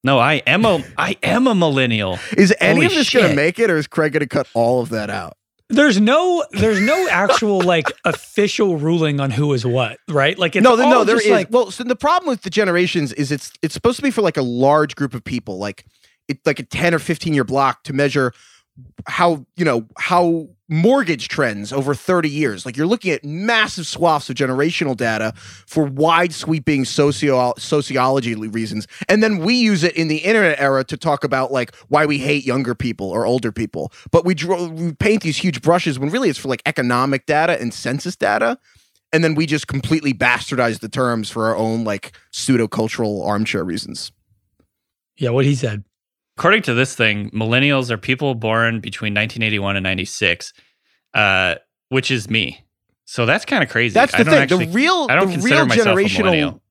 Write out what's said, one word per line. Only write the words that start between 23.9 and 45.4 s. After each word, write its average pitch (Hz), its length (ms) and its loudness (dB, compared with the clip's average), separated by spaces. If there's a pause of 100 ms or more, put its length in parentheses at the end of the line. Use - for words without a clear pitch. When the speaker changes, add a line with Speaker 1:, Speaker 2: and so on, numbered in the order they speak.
Speaker 2:
of 131 80 -6
generational 139 580 -2
data 110 400 -2
for - 480 -4
wide 160 500 2
sweeping 147 520 -2
socio-, 135 720 0
sociology 131 800 -2
le-, 110 120 -8
reasons. 107 400 -6 (220)
And 208 120 6
then 214 180 2
we 208 160 2
use 214 280 2
it 170 140 0
in 165 100 0
the 156 100 0
internet 175 440 2
era 135 240 2
to 156 100 -10
talk 147 300 -2
about, 131 260 -2
like, 127 240 -2 (140)
why 147 160 4
we 147 140 0
hate 139 260 -2
younger 123 280 -2
people 110 360 -6
or 98 160 -2
older 117 260 0
people. 104 400 -6 (200)
But 170 120 6
we 180 100 2
draw, 175 360 -2
we 160 240 -6
paint 214 300 0
these 156 140 -2
huge 143 240 -2
brushes 165 380 2
when 139 100 -4
really 226 200 0
it's 135 100 -4
for, - 80 -10
like, 127 180 -4
economic 131 600 0
data 156 340 2
and 117 140 -6
census 143 420 -6
data. 107 420 0 (540)
And 160 140 2
then 160 100 2
we 160 100 0
just 147 220 -4
completely 143 460 -2
bastardize 120 680 0
the 113 80 -12
terms 117 420 -2
for 110 180 -2
our 113 100 0
own, 113 260 -2
like, 104 300 -6 (180)
pseudo-cultural 113 920 -2
armchair 104 420 -2
reasons. - 480 -8 (1040)
Speaker 3:
Yeah, 123 140 -2
what 131 140 2